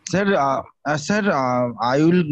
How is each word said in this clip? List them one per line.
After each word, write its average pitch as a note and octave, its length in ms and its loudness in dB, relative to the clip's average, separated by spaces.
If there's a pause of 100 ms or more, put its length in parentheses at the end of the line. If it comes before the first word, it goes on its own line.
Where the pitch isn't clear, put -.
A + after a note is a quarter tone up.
Sir, G3 280 0
uh, C#3 260 0 (240)
uh, D3 120 -2
sir, G3+ 340 -2
uh, B2+ 500 0
I B2 160 0
will E3+ 340 4